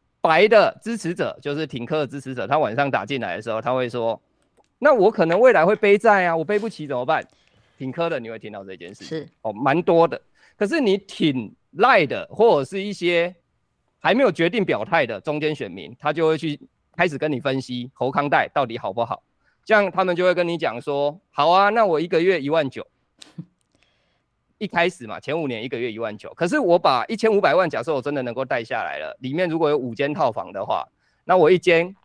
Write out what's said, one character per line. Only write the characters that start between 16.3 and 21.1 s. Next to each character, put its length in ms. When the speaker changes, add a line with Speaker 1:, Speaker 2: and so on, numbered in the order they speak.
Speaker 1:
去 240
开 120
始 80
跟 160
你 80
分 220
析 320
侯 160
康 180
贷 240
到 140
底 100
好 160
不 140
好。 160
这 120
样 160
他 120
们 120
就 80
会 100
跟 140
你 100
讲 240
说 340